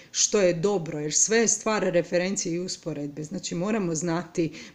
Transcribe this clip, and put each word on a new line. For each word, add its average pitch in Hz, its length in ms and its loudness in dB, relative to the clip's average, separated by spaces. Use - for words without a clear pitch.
što - 300 2
je 180 120 6
dobro, 165 460 -2
jer 151 140 -4
sve 220 240 2
je 226 100 4
stvar 214 360 0
referencije 175 720 0
i 175 40 -2
usporedbe. 151 640 -6
Znači, 180 320 -8
moramo 185 400 0
znati, 170 560 -2